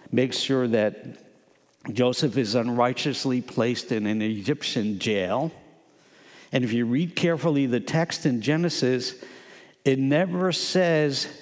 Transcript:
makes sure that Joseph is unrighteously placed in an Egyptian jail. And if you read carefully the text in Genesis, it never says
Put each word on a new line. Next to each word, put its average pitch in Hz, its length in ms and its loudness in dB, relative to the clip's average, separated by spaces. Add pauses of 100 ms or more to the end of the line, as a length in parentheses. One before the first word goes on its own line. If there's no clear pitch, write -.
(120)
makes 127 260 0
sure 131 300 0
that 107 560 -2 (720)
Joseph 123 440 0
is 113 180 0
unrighteously 123 840 0
placed 117 500 -2
in 107 160 0
an 107 140 0
Egyptian 107 800 -2
jail. 107 520 0 (1000)
And 127 120 0
if 110 100 -2
you 120 120 0
read 151 300 0
carefully 156 520 2
the 120 120 0
text - 460 -2
in 123 160 0
Genesis, 135 720 0 (720)
it 135 140 4
never 175 520 2
says 156 760 2 (140)